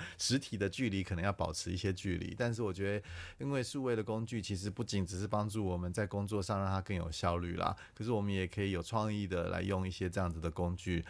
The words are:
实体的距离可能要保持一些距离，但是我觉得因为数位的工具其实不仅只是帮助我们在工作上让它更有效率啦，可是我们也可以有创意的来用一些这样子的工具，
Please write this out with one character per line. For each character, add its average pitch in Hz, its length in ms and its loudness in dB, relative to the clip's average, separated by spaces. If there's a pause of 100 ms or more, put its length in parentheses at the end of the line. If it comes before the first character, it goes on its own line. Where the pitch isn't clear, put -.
(180)
实 127 200 4
体 117 200 -4
的 98 100 2
距 120 220 0
离 98 120 2
可 90 120 0
能 85 100 2
要 101 80 4
保 85 180 0
持 90 220 -2
一 92 40 0
些 95 140 2
距 90 280 0
离， 90 200 -4
但 120 160 2
是 113 80 -2
我 104 80 2
觉 98 300 0
得 - 60 -12 (320)
因 139 120 -4
为 135 120 2
数 135 200 -4
位 120 140 2
的 107 80 0
工 113 220 0
具 113 160 -2
其 104 120 -2
实 92 140 -2
不 110 160 -4
仅 98 220 2
只 90 120 -4
是 101 80 0
帮 107 220 0
助 104 160 0
我 92 100 2
们 87 160 0
在 104 160 0
工 101 200 0
作 101 160 0
上 98 180 2
让 98 80 2
它 95 140 2
更 101 120 -2
有 82 160 0
效 87 280 2
率 87 180 -2
啦， 85 180 2 (200)
可 107 100 -8
是 120 80 0
我 107 80 4
们 101 100 0
也 95 160 2
可 101 160 -2
以 98 100 2
有 85 100 0
创 107 280 0
意 104 160 0
的 87 220 0
来 87 140 0
用 95 260 2
一 - 20 -2
些 92 160 -2
这 90 140 0
样 90 100 2
子 82 80 -4
的 82 120 0
工 87 260 0
具， 87 340 0